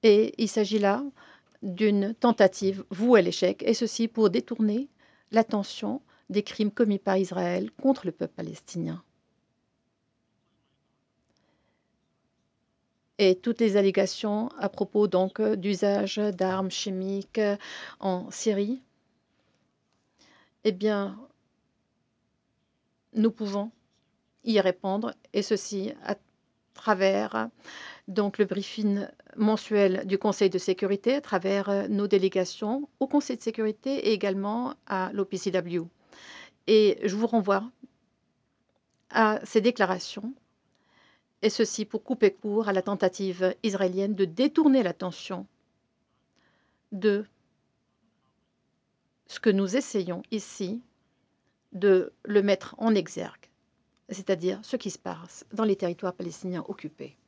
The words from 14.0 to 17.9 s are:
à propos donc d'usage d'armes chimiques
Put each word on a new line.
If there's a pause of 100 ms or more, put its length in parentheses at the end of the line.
à
propos
donc
d'usage
d'armes
chimiques (580)